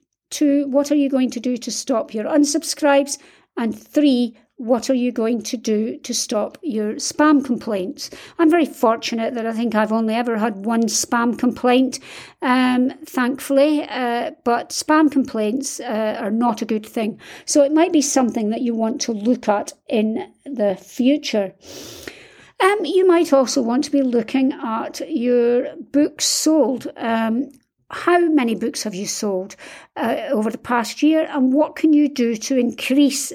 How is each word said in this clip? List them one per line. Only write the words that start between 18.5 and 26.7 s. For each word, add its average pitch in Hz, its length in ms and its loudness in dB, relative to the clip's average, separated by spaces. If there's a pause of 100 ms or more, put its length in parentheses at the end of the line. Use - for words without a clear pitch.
that 233 100 -2
you 240 140 -2
want 226 280 -2
to 233 100 -4
look 226 360 0
at 214 240 0 (160)
in 220 420 -2 (140)
the 214 320 -2
future. 240 800 0 (1080)
Um, 403 220 2
you 370 220 2
might 339 260 4
also 269 300 2
want 233 220 0
to - 60 -8
be 277 120 2
looking 254 500 0
at 226 560 -6
your 247 680 0 (160)
books - 360 0
sold. 277 600 2 (120)